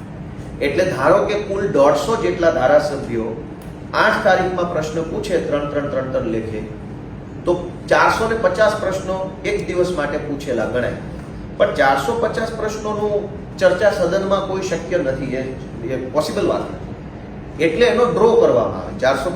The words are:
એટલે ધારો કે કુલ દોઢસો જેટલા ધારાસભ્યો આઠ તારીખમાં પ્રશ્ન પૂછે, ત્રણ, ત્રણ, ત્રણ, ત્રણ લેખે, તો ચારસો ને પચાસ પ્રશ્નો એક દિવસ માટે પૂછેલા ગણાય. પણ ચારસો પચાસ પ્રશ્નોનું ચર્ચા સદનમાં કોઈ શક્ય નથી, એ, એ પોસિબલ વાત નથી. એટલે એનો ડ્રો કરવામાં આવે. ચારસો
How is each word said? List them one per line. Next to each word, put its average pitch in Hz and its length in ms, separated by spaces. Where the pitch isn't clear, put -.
એટલે 156 200
ધારો 180 420
કે 208 80
કુલ 196 340
દોઢસો 196 540
જેટલા 175 280
ધારાસભ્યો 127 920
આઠ 180 300
તારીખમાં 180 480
પ્રશ્ન 160 300
પૂછે, 147 440
ત્રણ, 143 240
ત્રણ, 143 180
ત્રણ, 131 240
ત્રણ 120 120
લેખે, 110 340
તો 180 260
ચારસો 226 400
ને 226 140
પચાસ 185 380
પ્રશ્નો 190 640
એક 202 220
દિવસ 180 300
માટે 147 220
પૂછેલા 139 460
ગણાય. 120 280
પણ - 180
ચારસો 139 380
પચાસ - 380
પ્રશ્નોનું 208 760
ચર્ચા 190 320
સદનમાં 190 580
કોઈ 190 120
શક્ય 180 380
નથી, 135 260
એ, 127 160
એ 131 260
પોસિબલ 175 360
વાત 104 120
નથી. - 280
એટલે 165 220
એનો - 180
ડ્રો 214 280
કરવામાં 127 500
આવે. - 160
ચારસો 135 380